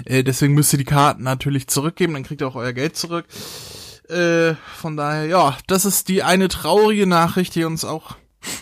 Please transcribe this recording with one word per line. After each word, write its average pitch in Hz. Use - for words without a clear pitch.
Äh, 131
deswegen 139
müsst 147
ihr 143
die 139
Karten 143
natürlich 131
zurückgeben, 165
dann 135
kriegt 143
ihr 139
auch 127
euer 123
Geld 139
zurück. 170
Äh, 170
von 156
daher, 151
ja, 156
das 185
ist -
die 185
eine 185
traurige 202
Nachricht, 175
die 165
uns 160
auch 151